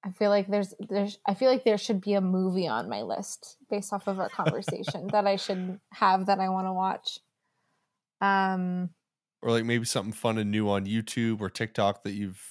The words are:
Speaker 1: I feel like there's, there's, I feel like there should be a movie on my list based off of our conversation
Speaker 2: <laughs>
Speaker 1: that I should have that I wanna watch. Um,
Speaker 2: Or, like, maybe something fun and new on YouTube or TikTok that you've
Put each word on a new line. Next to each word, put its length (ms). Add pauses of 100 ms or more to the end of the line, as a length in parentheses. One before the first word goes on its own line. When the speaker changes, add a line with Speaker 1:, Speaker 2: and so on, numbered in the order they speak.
Speaker 1:
I 80
feel 180
like 180
there's, 260 (140)
there's, 380
I 80
feel 160
like 140
there 140
should 220
be 140
a 60
movie 480
on 200
my 140
list 540 (120)
based 240
off 140
of 140
our 80
conversation 800
Speaker 2:
<laughs> 40
Speaker 1:
that 140
I 100
should 440 (120)
have 340
that 120
I 120
wanna 220
watch. 460 (1000)
Um, 720 (520)
Speaker 2:
Or, 80
like, 140
maybe 200
something 280
fun 260
and 120
new 180
on 180
YouTube 540
or 100
TikTok 540
that 80
you've 280 (100)